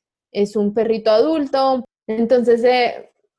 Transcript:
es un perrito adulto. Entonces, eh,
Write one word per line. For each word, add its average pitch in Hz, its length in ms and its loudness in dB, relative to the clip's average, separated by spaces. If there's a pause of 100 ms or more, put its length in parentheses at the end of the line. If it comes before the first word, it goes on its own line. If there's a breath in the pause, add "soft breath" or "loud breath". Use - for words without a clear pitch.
(320)
es 202 260 -4
un 208 160 -2
perrito 226 380 0
adulto. 269 720 0 (220)
Entonces, 226 580 0
eh, 247 460 0 (260)